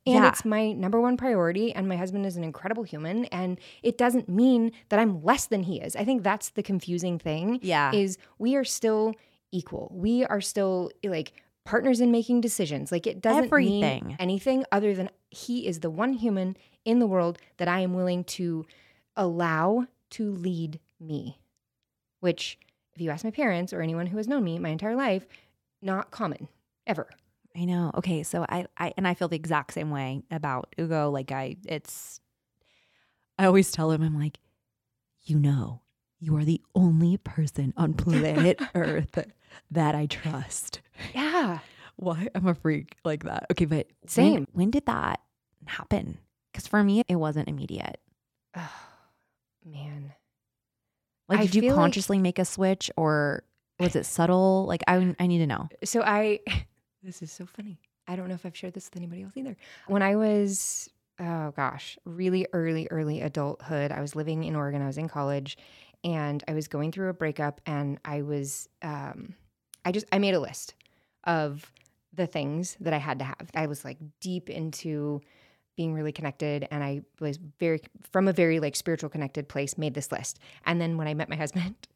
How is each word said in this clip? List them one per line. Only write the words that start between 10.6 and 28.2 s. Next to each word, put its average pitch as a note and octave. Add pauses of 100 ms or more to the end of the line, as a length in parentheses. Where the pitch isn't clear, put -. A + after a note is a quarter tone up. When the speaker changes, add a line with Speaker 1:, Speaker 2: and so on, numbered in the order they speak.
Speaker 1:
like, E3 (320)
partners A#3+
in B3
making A#3
decisions. D3+
Like, E3+
it -
doesn't B3+
mean G3+
Speaker 2:
Everything. C3+
Speaker 1:
anything G3
other G3+
than F#3 (220)
he -
is E3
the E3
one A3
human G3 (280)
in A3+
the A#3+
world F3 (200)
that F3
I F3+
am F3+
willing F3+
to E3+ (500)
allow F3 (240)
to G#3
lead E3+ (180)
me, D#3 (800)
which, - (360)
if E3
you E3
ask D#3
my A3
parents F#3+
or F3
anyone E3
who F#3
has G#3+
known C4+
me E3+
my F3
entire G3+
life, G#3+ (560)
not G3
common, D#3+ (380)
ever. D#3+ (480)
Speaker 2:
I F3
know. F3
Okay. E3